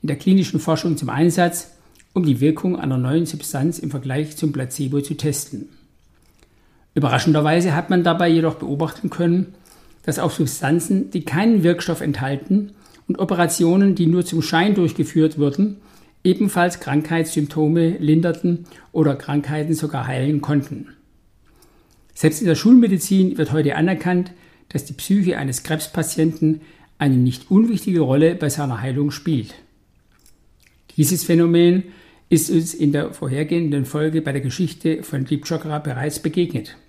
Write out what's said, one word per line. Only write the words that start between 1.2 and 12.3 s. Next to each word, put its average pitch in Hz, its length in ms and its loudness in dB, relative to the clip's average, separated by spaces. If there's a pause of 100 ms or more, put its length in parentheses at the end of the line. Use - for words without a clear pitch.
um 185 120 0
die 123 160 2
Wirkung 160 380 0
einer 131 180 -2
neuen 143 300 0
Substanz 156 500 -4
im 151 140 -8
Vergleich 135 460 -6
zum 156 160 -2
Placebo 135 480 -4
zu 143 120 -6
testen. - 560 -6 (1300)
Überraschenderweise 151 800 2
hat 170 160 -2
man 180 120 2
dabei 170 260 2
jedoch 165 260 2
beobachten 151 560 -6
können, 175 420 0 (480)
dass - 160 -4
auch 170 140 -2
Substanzen, 165 800 -2
die 180 100 -4
keinen 202 400 2
Wirkstoff 170 400 0
enthalten, 143 720 -2 (360)